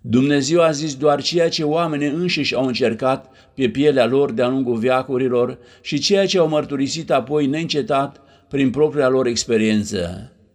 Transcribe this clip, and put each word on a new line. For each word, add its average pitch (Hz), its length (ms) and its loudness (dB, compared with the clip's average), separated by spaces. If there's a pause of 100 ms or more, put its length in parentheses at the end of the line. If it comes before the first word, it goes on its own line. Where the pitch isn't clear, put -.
Dumnezeu 143 600 2
a 165 100 4
zis 147 260 -6
doar 143 260 2
ceea 165 260 0
ce 156 140 -4
oamenii 151 460 -2
înșiși 160 460 -2
au 127 120 0
încercat 123 640 -2 (240)
pe 131 140 0
pielea 135 380 2
lor 135 260 2
de-a 120 160 0
lungul 127 280 -2
veacurilor 127 800 0 (240)
și - 160 -6
ceea 196 280 2
ce 190 120 0
au 165 100 4
mărturisit 143 640 -2
apoi 143 360 0
neîncetat 139 760 -2 (280)
prin 139 220 0
propria 139 380 2
lor 131 180 2
experiență. 107 1040 -2 (220)